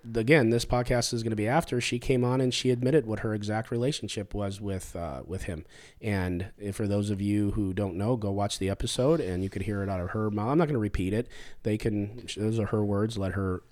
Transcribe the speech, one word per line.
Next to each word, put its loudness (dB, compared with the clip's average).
again, 6
this 4
podcast 2
is -2
gonna 0
be 0
after 2
she -2
came 2
on 2
and 2
she 0
admitted 4
what -2
her -2
exact -2
relationship -2
was -4
with, -6
uh, -6
with -6
him. -6
And 0
if, -6
for -2
those 0
of -2
you 2
who 0
don't -2
know, 0
go -2
watch -2
the 0
episode, 2
and -2
you -2
could -4
hear -2
it -2
out -2
of -4
her 0
mouth. 0
I'm 4
not 4
gonna 0
repeat 0
it. 0
They 2
can, -2
those 0
are 0
her 2
words. 0
Let 0
her, -2